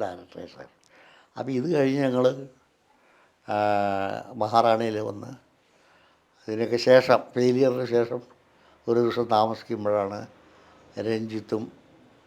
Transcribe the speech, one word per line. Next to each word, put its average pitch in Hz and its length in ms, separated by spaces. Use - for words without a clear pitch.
ഡയറക്ടേഴ്സ്. 87 640
അപ്പോൾ 127 200
ഇത് 127 80
കഴിഞ്ഞ് 139 300
ഞങ്ങൾ, 127 200
ആ, - 20
മഹാറാണിയിൽ 113 560
വന്ന് 107 220
ഇതിനൊക്കെ 110 320
ശേഷം, 127 300
ഫെയിലിയറിന് 123 520
ശേഷം 120 240
ഒരു 117 160
ദിവസം 120 220
താമസിക്കുമ്പോഴാണ് 104 840
രഞ്ജിത്തും 110 580